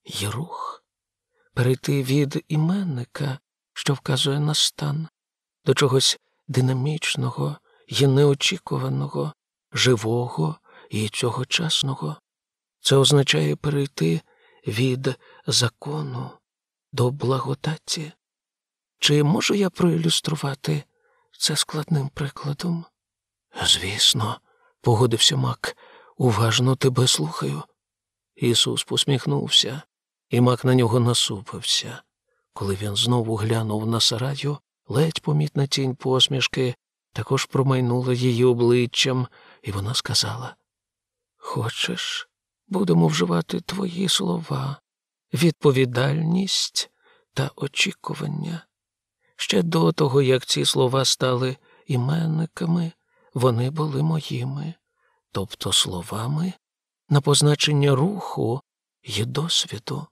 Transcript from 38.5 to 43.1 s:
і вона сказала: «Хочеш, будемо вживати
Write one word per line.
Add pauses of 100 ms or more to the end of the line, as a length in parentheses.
і
вона
сказала: (840)
«Хочеш, (380)
будемо
вживати